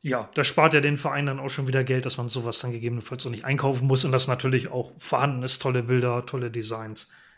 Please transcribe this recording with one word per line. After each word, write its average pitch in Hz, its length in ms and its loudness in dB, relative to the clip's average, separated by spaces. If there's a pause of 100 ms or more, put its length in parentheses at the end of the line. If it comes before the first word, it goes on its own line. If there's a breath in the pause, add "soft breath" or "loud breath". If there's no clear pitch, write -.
Ja, 127 340 -2
das 139 120 2
spart 160 260 6
ja 151 80 8
den 147 160 2
Verein 143 300 -2
dann 135 140 -4
auch 135 100 -6
schon 131 180 -4
wieder 131 160 2
Geld, 127 220 0
dass 123 100 -4
man 120 120 -4
sowas 117 320 -4
dann 123 120 -4
gegebenenfalls 120 540 -6
auch 123 40 -6
nicht 113 140 -10
einkaufen 135 420 2
muss 131 180 4
und 131 80 2
das 131 160 4
natürlich 131 440 0
auch - 260 -6
vorhanden 131 440 0
ist, 127 180 2
tolle 127 220 0
Bilder, 123 420 2
tolle 123 260 -6
Designs. 110 640 -8 (240 soft breath)